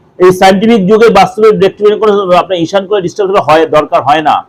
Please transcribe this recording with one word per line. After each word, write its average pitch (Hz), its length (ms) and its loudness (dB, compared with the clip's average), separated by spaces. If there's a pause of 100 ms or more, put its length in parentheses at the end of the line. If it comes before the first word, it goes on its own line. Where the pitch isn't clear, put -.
(180)
এই 185 140 2
সায়েন্টিফিক 190 560 0
যুগে 220 220 2
বাস্তবে 196 420 2
রেক্টিফিকেশন 196 480 0
করে 202 380 0
আপনার 180 200 -2
ঈশান 185 300 -4
করে 202 140 -2
ডিস্টার্ব 190 340 -4
হয়, 156 300 0
দরকার 151 380 -2
হয় 147 180 0
না। 117 280 -2